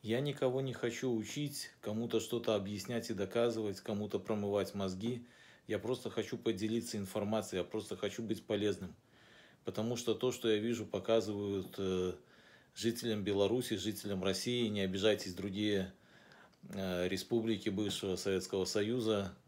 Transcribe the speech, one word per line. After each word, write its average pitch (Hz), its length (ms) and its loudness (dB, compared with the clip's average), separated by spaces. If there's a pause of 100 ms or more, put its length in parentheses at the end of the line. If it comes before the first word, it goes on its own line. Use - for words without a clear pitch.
Я 113 160 2
никого 135 400 2
не 131 140 -2
хочу 123 360 0
учить, 127 600 -2 (100)
кому-то 113 400 0
что-то 117 360 0
объяснять 104 520 -4
и 110 60 -2
доказывать, 107 680 0
кому-то 104 400 -2
промывать 101 540 0
мозги. 98 520 -2 (400)
Я 107 120 0
просто 117 320 -2
хочу 117 260 -2
поделиться 110 640 0
информацией, 101 640 -2
я - 40 0
просто 104 320 -4
хочу 104 260 -4
быть 107 220 -2
полезным. 101 500 0 (680)
Потому 110 320 0
что 120 160 0
то, 127 180 2
что 117 200 0
я 104 80 6
вижу, 113 260 0
показывают, 101 960 0
э, 92 340 2 (640)
жителям 113 480 0
Беларуси, 101 540 4
жителям 98 440 -2
России, 113 460 2
не 104 140 0
обижайтесь, 95 500 2
другие, 98 580 0 (840)
э, 90 340 0
республики 110 640 0
бывшего 95 460 0
Советского 95 500 0
Союза 107 680 2 (160)